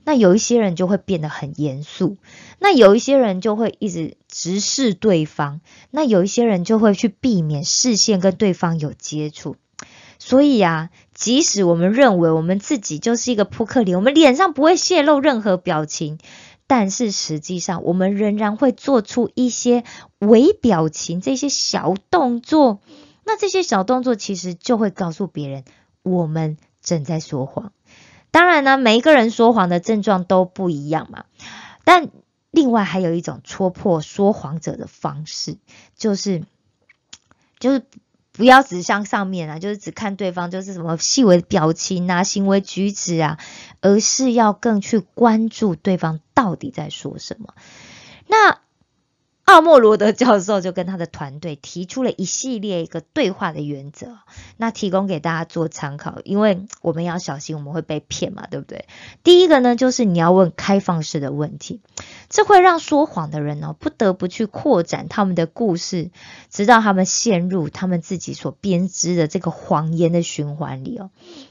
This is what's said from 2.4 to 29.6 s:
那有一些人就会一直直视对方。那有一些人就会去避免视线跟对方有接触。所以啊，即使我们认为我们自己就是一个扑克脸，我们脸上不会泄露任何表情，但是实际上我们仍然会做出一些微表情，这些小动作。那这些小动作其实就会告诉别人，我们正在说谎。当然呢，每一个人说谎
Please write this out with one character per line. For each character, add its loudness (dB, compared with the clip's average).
那 2
有 8
一 0
些 2
人 2
就 -2
会 -4
一 -6
直 -8
直 -6
视 -2
对 2
方。 -8
那 -2
有 2
一 0
些 0
人 0
就 2
会 4
去 -2
避 -2
免 -4
视 0
线 0
跟 2
对 0
方 -2
有 -6
接 -8
触。 -12
所 2
以 4
啊， 0
即 0
使 0
我 4
们 2
认 4
为 2
我 0
们 -2
自 -4
己 -10
就 -2
是 -4
一 -2
个 2
扑 -4
克 0
脸， 0
我 -2
们 2
脸 6
上 2
不 0
会 6
泄 2
露 4
任 0
何 0
表 -4
情， -10
但 2
是 -4
实 -6
际 -8
上 -6
我 0
们 0
仍 0
然 -4
会 2
做 0
出 -4
一 0
些 0
微 6
表 0
情， -8
这 -4
些 -4
小 -2
动 0
作。 2
那 -4
这 -2
些 0
小 -2
动 0
作 0
其 -8
实 -8
就 -2
会 0
告 -6
诉 -6
别 -8
人， -12
我 -2
们 -4
正 -4
在 -4
说 -8
谎。 -12
当 4
然 2
呢， 4
每 4
一 2
个 6
人 4
说 4
谎 2